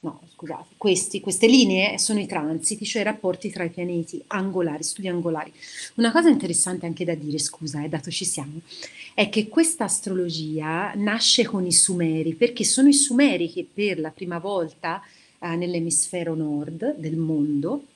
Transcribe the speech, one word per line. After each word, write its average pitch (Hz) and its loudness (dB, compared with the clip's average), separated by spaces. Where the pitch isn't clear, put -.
No, - -8
scusate, - -12
questi, 190 0
queste - 2
linee 202 6
sono 214 0
i 185 -4
transiti, 165 -4
cioè 214 -2
i - 0
rapporti 202 -4
tra - -6
i 170 -2
pianeti 175 -6
angolari, 180 -2
studi - -6
angolari. 170 -4
Una 233 4
cosa 330 6
interessante 185 0
anche 165 -4
da 170 0
dire, 147 -6
scusa, 147 -6
eh, 151 -6
dato 151 -6
ci 165 -6
siamo, 151 -8
è 202 2
che 214 0
questa 320 2
astrologia 165 -4
nasce 208 2
con 185 -2
i 175 0
Sumeri, 165 2
perché 233 0
sono 269 6
i 285 8
Sumeri 240 4
che 170 -6
per 196 -2
la 156 -2
prima 175 -8
volta, 175 -4
eh, 170 -6
nell'emisfero 170 -2
nord 160 -4
del 160 -4
mondo 156 0